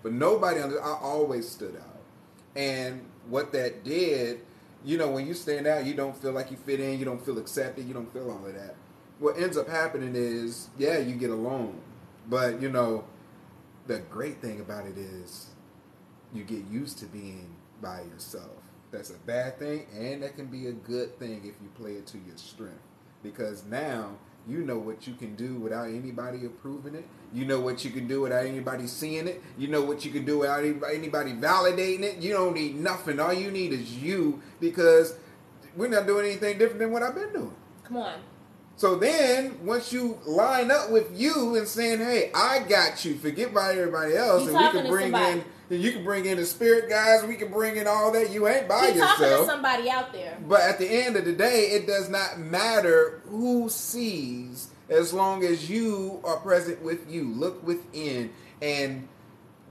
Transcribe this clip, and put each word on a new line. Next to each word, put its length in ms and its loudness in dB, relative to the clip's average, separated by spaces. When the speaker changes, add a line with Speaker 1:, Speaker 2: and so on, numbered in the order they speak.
Speaker 1:
But 100 -6
nobody 480 2
under, 220 -4
I 180 -4
always 460 -2
stood 300 -12
out. 220 -20
And 480 -4
what 240 -4
that 320 -4
did, 560 -2
you 140 -2
know, 140 0
when 160 -4
you 80 -4
stand 320 -4
out, 180 2
you 80 -4
don't 240 -4
feel 160 -4
like 180 -6
you 60 -14
fit 240 -4
in, 180 -4
you 60 -4
don't 180 -6
feel 140 -4
accepted, 500 -6
you 60 -10
don't 180 -12
feel 200 -8
all 140 -12
of 80 -12
that. 220 -14
What 200 2
ends 160 0
up 140 -2
happening 460 -2
is, 520 -4
yeah, 200 2
you 180 -2
get 140 -4
alone. 500 -4
But, 340 0
you 80 -2
know, 360 0
the 120 -4
great 420 -10
thing 180 -10
about 280 -12
it 100 -14
is 540 -16
you 100 -10
get 220 -10
used 340 -10
to 60 -16
being 500 -16
by 200 -12
yourself. 480 -16
That's 200 -14
a 80 -18
bad 400 -6
thing, 260 -8
and 260 -10
that 120 -10
can 120 -14
be 200 -12
a 60 -8
good 460 -8
thing 260 -12
if 160 -14
you 140 -20
play 180 -12
it 140 -14
to 100 -18
your 180 -20
strength. 460 -18
Because 420 -10
now 500 -8
you 160 -6
know 160 -4
what 260 -10
you 80 -12
can 220 -14
do 220 -8
without 320 -6
anybody 580 -10
approving 480 -14
it. 100 -14
You 140 -6
know 140 0
what 260 -4
you 60 -8
can 160 -6
do 140 -2
without 260 0
anybody 400 -6
seeing 400 -6
it. 160 -8
You 80 -4
know 160 2
what 200 -4
you 80 -6
can 140 -4
do 140 0
without 240 0
any-, 160 0
anybody 420 -4
validating 680 2
it. 160 -4
You 160 -4
don't 220 2
need 240 -4
nothing. 400 -2
All 120 2
you 200 -2
need 220 -4
is 220 -6
you, 460 -2
because 540 6
we're 120 -2
not 180 2
doing 180 2
anything 320 -2
different 220 4
than 120 0
what 120 0
I've 100 -2
been 180 -6
doing. 220 -8
Speaker 2:
Come 140 -10
on. 220 -8
Speaker 1:
So 180 4
then, 680 2
once 300 -4
you 320 -2
line 460 4
up 180 2
with 240 4
you 440 2
and 100 0
saying, 320 0
"Hey, 340 2
I 340 4
got 380 4
you," 100 0
forget 360 -2
about 240 2
everybody 400 0
else, 280 6
Speaker 2:
You 60 0
Speaker 1:
and 80 0
we 60 8
Speaker 2:
talking 160 6
Speaker 1:
can 60 0
Speaker 2:
to 60 0
Speaker 1:
bring 200 2
Speaker 2:
somebody. 280 4
Speaker 1:
in, 60 -6
and 140 -2
you 80 2
can 120 -6
bring 220 -2
in 120 0
the 80 0
spirit 440 4
guys, 340 6
we 120 -4
can 160 -6
bring 240 0
in 100 0
all 280 4
that. 180 4
You 160 4
ain't 200 4
by 200 6
Speaker 2:
You 140 6
talking 240 6
to 40 8
Speaker 1:
yourself. 160 8
Speaker 2:
somebody 440 2
out 220 0
there. 240 -10
Speaker 1:
But 140 8
at 180 4
the 80 0
end 280 2
of 100 0
the 80 2
day, 380 4
it 140 2
does 240 0
not 300 -2
matter 920 4
who 400 2
sees, 1000 -6
as 240 4
long 300 2
as 260 0
you 540 -2
are 140 -2
present 440 2
with 260 -6
you. 180 -4
Look 380 -4
within 680 -4
and 440 -2